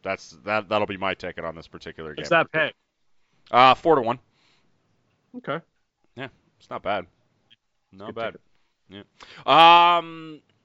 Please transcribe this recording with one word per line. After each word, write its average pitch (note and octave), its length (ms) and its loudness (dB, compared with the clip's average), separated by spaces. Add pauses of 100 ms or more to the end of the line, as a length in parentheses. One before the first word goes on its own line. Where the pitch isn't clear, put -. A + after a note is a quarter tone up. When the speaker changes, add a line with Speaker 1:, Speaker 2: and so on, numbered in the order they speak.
Speaker 1:
That's, F#2 420 -10
that, G#2 240 -6
that'll G#2 180 -2
be G2 100 -10
my F#2+ 180 -6
ticket F2 300 -12
on E2 100 -10
this D#2+ 120 -18
particular D#2+ 480 -16
game. D3+ 80 -12
Speaker 2:
What's D3 80 -12
that E3 220 -2
pay? D#3 200 -4 (800)
Speaker 1:
Uh, B2+ 240 6
four D#3+ 220 2
to B2+ 60 -2
one. A#2 160 -4 (1200)
Speaker 2:
Okay. D3+ 200 -10 (580)
Speaker 1:
Yeah, C3 120 -14 (320)
it's - 100 -20
not A#2+ 120 -12
bad. F#2 240 -6 (840)
Not G2 160 -18
Speaker 2:
Good A2+ 60 -16
Speaker 1:
bad. A2 200 -10 (560)
Speaker 2:
ticket. G2 140 -20 (420)
Speaker 1:
Yeah. E3+ 520 6
Um, D#3+ 420 -14 (240)